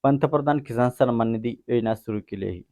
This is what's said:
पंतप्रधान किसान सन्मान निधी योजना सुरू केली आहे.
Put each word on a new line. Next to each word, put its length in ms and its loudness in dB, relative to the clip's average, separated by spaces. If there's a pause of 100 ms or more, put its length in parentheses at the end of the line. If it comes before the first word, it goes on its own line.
पंतप्रधान 540 2
किसान 320 0
सन्मान 420 0
निधी 240 -4 (120)
योजना 280 0
सुरू 240 -6
केली 280 -8
आहे. 140 -8 (100)